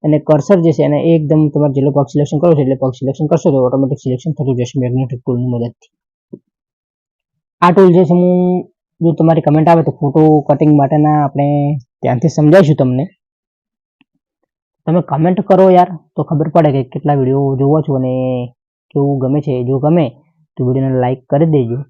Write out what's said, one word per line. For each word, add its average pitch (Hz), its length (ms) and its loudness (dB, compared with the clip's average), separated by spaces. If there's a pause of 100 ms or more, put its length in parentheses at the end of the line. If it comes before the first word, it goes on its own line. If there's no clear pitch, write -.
અને 151 140 0 (100)
કર્સર 156 380 2
જે 165 120 2
છે 156 100 0
એને 147 120 0 (120)
એકદમ 156 300 2 (120)
તમારે 143 220 0
જેટલો 139 220 0
ભાગ 139 140 0
સિલેક્શન 147 300 -2
કરો 175 140 2
છો 143 80 -2
એટલે 131 180 -2
ભાગ 131 180 -4
સિલેક્શન 135 320 -6
કરશો 165 220 0
તો 135 140 0
ઓટોમેટિક 135 360 -2
સિલેક્શન 127 320 -6
થતું 131 240 -4
જશે 120 240 -6
મેગ્નેટિક 123 380 -4
ટૂલની 123 320 -4
મદદથી. 117 380 -10 (1700)
આ 175 80 4
ટૂલ 185 240 6
જે 185 120 4
છે 175 120 2
હું, 180 120 2 (680)
જો 165 80 2 (100)
તમારી 160 280 2
કમેન્ટ 156 240 2
આવે 165 160 2
તો - 120 -4
ફોટો 147 220 0 (260)
કટિંગ 151 320 2
માટેના 151 460 0
આપણે 143 220 -2 (540)
ધ્યાનથી 127 340 -2
સમજાવીશું 151 460 4
તમને. 127 240 -2 (1800)
તમે 165 140 0 (100)
કમેન્ટ 165 300 0 (100)
કરો 190 160 4 (120)
યાર, 180 120 4 (260)
તો - 120 -10
ખબર 156 280 -2
પડે 160 200 2
કે 135 60 -2 (120)
કેટલા 143 260 -2
વીડિયો 135 260 0 (140)
જોવો 139 260 2
છો 147 140 -4
અને 127 140 -4 (800)
કેવું 143 300 -2
ગમે 135 240 -2
છે. 147 80 -4 (140)
જો 131 160 -2
ગમે 160 220 2 (500)
તો - 100 -20
વીડિયોને 131 380 -2
લાઈક 127 180 -4 (100)
કરી 156 240 0
દેજો 123 220 -2 (120)